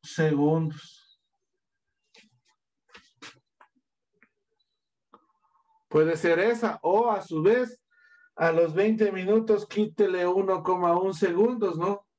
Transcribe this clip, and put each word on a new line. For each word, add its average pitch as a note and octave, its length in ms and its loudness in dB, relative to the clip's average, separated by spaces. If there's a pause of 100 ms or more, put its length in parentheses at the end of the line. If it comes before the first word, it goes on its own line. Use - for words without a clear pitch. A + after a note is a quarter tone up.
segundos. D#3 1160 -2 (4000)
Puede D#3+ 300 2
ser E3 220 2
esa, A3+ 420 0
o G#3+ 280 2
a G3+ 120 -2
su D#3 200 -6
vez, A#3 400 0 (540)
a E3 160 0
los D#3+ 220 2
veinte G#3 400 0
minutos G#3 520 0
quítele F#3 640 0
uno F#3 340 0
coma F3 380 0
uno F#3+ 140 -2
segundos, G3 640 0
¿no? G3 280 -4 (140)